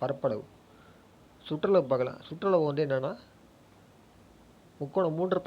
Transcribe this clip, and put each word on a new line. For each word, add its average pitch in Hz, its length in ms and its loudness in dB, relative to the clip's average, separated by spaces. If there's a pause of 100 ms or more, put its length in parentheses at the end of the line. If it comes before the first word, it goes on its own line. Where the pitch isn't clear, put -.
பரப்பளவு. 131 420 -2 (1080)
சுற்றளவு 165 420 4
பார்க்கலாம். 127 380 0
சுற்றளவு 175 400 2
வந்து 143 180 0
என்னன்னா, 135 240 -2 (1700)
முக்கோணம் 156 400 0
மூன்று 185 280 2